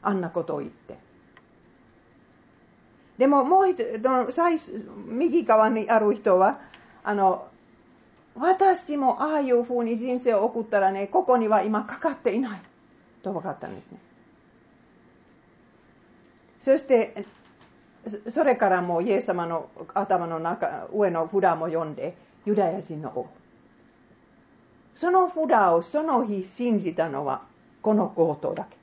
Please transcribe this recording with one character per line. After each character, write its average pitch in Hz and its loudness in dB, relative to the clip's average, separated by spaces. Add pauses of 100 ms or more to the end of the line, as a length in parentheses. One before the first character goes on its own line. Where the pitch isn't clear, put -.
あ 202 -2
ん 190 -2
な 170 -6
こ 170 -4
と 156 -6
を 147 -6
言 - -10
っ - -20
て。 - -20 (2250)
で 262 4
も、 285 4
も 359 4
う 392 4
一 359 -2
人、 220 -6
ど 247 0
の、 254 0
最 339 2
初、 - -12 (200)
右 262 0
側 220 4
に 220 -2
あ 226 4
る 208 2
人 185 2
は、 214 2 (440)
あ 208 -4
の、 190 0 (880)
「私 370 2
も 269 0
あ 311 -2
あ 294 0
い 254 0
う 240 4
ふ 240 -4
う 240 0
に 226 -2
人 247 -4
生 247 0
を 202 2
送 226 -4
っ - -6
た 214 0
ら 190 2
ね、 196 -6
こ - 0
こ 247 4
に 220 0
は 214 4
今 214 -2
か - -12
か 311 -2
っ 269 -8
て 214 -2
い 220 0
な 226 -4
い」 180 -16 (600)
と 196 -8
わ 175 -6
か 185 -8
っ - -12
た - -14
ん - -14
で - -18
す - -20
ね。 - -20 (2500)
そ 269 4
し - -4
て、 226 0 (1000)
そ-、 233 -12
そ 311 0
れ 277 2
か 202 2
ら 185 2
も 175 -2
う 175 -2
イ 214 -2
エ 190 2
ス - -10
様 175 -2
の 165 -6 (240)
頭 190 -2
の 165 -6
中、 165 -6
上 202 2
の 165 -2
札 - -12 (240)
も 160 -4
読 160 -4
ん 143 -12
で、 139 -8 (300)
「ユ 208 0
ダ 196 2
ヤ 190 -6
人 156 -12
の 147 -10
王」。 - -8 (1700)
そ 349 -2
の 370 4
札 311 -2 (220)
を 170 4
そ 294 -4
の 262 0
日 202 -6
信 226 -2
じ 175 -6
た 165 -2
の 143 -6
は 135 -4 (400)
こ 214 0
の 208 2
強 165 0
盗 - -6
だ - -10
け。 - -20